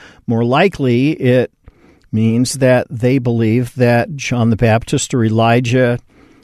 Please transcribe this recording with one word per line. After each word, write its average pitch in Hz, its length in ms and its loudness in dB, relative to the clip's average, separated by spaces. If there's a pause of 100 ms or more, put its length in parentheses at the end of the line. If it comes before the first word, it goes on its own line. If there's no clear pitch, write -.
(260)
More 117 180 0
likely, 135 680 0
it 123 400 0 (600)
means 113 420 0
that 127 360 2
they 127 280 -2
believe 117 580 0
that 120 400 0
John 120 340 -2
the 110 60 0
Baptist 117 580 0
or 120 100 0
Elijah 120 720 2 (460)